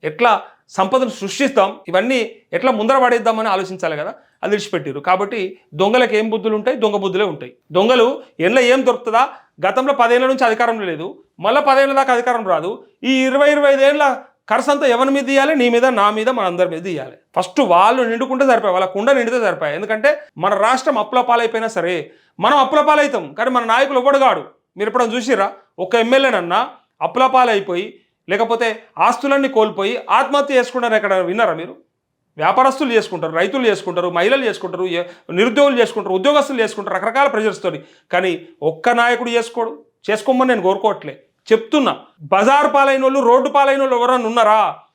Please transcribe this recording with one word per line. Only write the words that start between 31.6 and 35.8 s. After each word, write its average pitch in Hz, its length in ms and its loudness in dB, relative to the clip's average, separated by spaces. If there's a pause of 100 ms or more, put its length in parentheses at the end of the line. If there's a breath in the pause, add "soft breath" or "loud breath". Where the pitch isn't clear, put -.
మీరు? 175 140 -14 (680)
వ్యాపారస్తులు 262 560 2
చేసుకుంటారు, 165 440 -2
రైతులు 247 300 -2
చేసుకుంటారు, 175 460 -4
మహిళలు 247 320 0
చేసుకుంటారు, 180 380 -6 (120)
ఏ-, 175 60 -4 (340 loud breath)
నిరుద్యోగులు 254 440 2